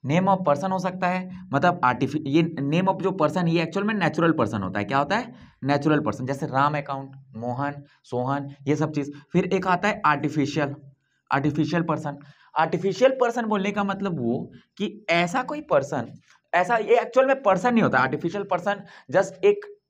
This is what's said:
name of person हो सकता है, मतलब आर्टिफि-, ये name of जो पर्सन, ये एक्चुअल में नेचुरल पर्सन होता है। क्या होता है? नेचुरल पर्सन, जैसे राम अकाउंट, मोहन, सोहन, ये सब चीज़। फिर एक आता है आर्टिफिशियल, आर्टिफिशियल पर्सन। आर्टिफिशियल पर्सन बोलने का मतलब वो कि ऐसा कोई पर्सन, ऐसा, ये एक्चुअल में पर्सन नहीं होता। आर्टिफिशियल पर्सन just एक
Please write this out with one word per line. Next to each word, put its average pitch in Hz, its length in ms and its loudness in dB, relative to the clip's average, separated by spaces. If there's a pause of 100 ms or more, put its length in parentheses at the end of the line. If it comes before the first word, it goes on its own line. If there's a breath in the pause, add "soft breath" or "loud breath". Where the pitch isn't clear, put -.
name 170 240 2
of 185 200 2
person 190 240 2
हो 190 80 -2
सकता 185 280 -2
है, 185 220 -2 (240 loud breath)
मतलब 170 300 2
आर्टिफि-, 127 440 0
ये 156 160 4 (180)
name 175 320 0
of 190 80 -6
जो 185 100 0
पर्सन, 170 360 0
ये 165 160 2
एक्चुअल 196 220 -2
में 220 80 0
नेचुरल 170 380 2
पर्सन 110 320 0
होता 92 160 -4
है। 101 60 -2
क्या 135 120 -2
होता 147 200 0
है? 247 160 -6 (300 loud breath)
नेचुरल 143 360 2
पर्सन, 117 260 -4
जैसे 139 200 -4
राम 143 320 2
अकाउंट, 139 380 -8 (200)
मोहन, 135 480 -6 (200 soft breath)
सोहन, 139 520 -4 (120)
ये 147 80 2
सब 156 160 -2
चीज़। 143 200 -4 (220 loud breath)
फिर 175 120 2
एक 190 220 0
आता 180 200 2
है 208 180 -2
आर्टिफिशियल, 147 720 0 (560)
आर्टिफिशियल 151 520 0
पर्सन। 156 340 -4 (420 loud breath)
आर्टिफिशियल 180 520 2
पर्सन 240 340 0
बोलने 208 260 0
का 202 120 -2
मतलब 196 360 -4
वो 117 320 -2 (260 loud breath)
कि - 320 -6
ऐसा 175 340 2
कोई 294 180 -6
पर्सन, 139 520 -2 (400 soft breath)
ऐसा, 180 240 2
ये 226 220 4
एक्चुअल 240 280 2
में 269 160 0
पर्सन 202 300 2
नहीं 220 100 4
होता। 131 160 2
आर्टिफिशियल 175 440 -2
पर्सन 190 400 -2 (280 loud breath)
just 185 320 0
एक 202 220 4 (240)